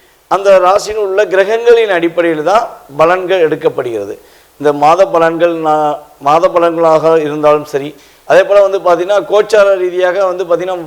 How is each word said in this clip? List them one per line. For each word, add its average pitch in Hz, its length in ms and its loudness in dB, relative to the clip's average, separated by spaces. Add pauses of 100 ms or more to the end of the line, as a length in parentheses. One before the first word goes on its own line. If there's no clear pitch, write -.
(280)
அந்த 196 320 2
ராசியில் 196 400 0
உள்ள 202 260 0
கிரகங்களின் 220 640 0
அடிப்படையில் 165 540 -2
தான் 202 240 0 (320)
பலன்கள் 175 500 0
எடுக்கப்படுகிறது. 123 680 -6 (400)
இந்த 143 160 0
மாத 156 320 2
பலன்கள், 165 500 0 (100)
நா-, 151 320 0 (220)
மாத 156 280 2
பலன்களாக 165 720 2
இருந்தாலும் 151 480 0
சரி, 143 300 -8 (300)
அதே 175 180 4
போல 202 240 2
வந்து 196 120 -2
பார்த்தீங்கன்னா, 175 460 0
கோச்சார 202 520 0
ரீதியாக 180 480 -2
வந்து 185 180 -4
பார்த்தீங்கன்னா, 175 440 -4